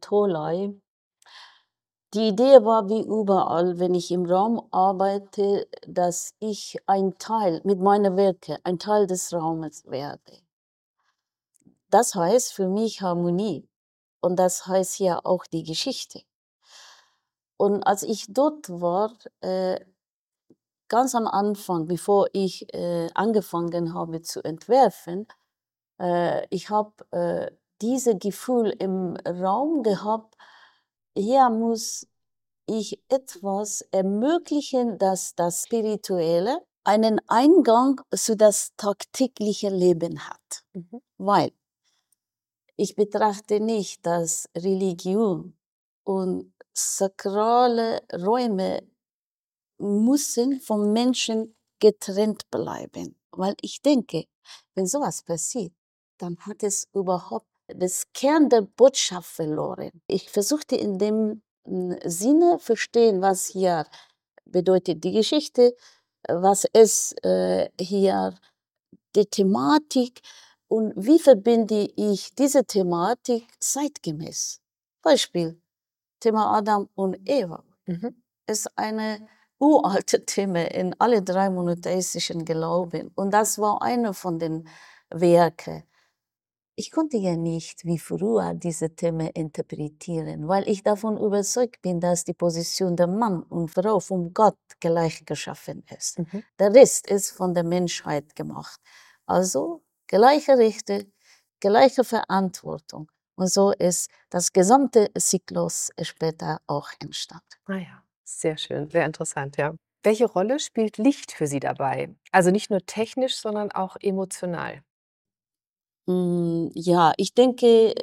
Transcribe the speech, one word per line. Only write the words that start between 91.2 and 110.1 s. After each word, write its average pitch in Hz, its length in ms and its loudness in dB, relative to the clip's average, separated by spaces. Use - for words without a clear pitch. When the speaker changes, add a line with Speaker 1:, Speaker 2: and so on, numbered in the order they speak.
Speaker 1:
bin, 180 160 -4
dass 175 240 0
die 175 100 -8
Position 170 640 -2
der 175 120 2
Mann 196 360 -2
und 170 260 -6
Frau 196 300 0
von 175 340 -4
Gott 202 240 4
gleich 165 440 0
geschaffen - 640 -12
ist. - 220 -10
Speaker 2:
Mhm. 185 260 -8
Speaker 1:
Der 202 160 4
Rest - 340 10
ist 196 220 -2
von 185 240 -6
der 175 100 0
Menschheit 165 720 -4
gemacht. 151 440 -12
Also 254 560 -2
gleiche 262 500 6
Rechte, 202 480 0
gleiche 247 440 4
Verantwortung. 185 1080 -4
Und 185 160 -2
so 202 200 4
ist - 380 -2
das 175 200 -2
gesamte 220 680 4
Zyklus - 720 -4
später 160 640 -6
auch 147 240 -6
entstanden. - 460 -14
Speaker 2:
Ah 190 120 -8
ja, 170 260 -14
sehr 156 340 -6
schön, 143 320 -8
sehr 165 160 0
interessant, 151 520 -8
ja. 151 180 -2
Welche 220 220 4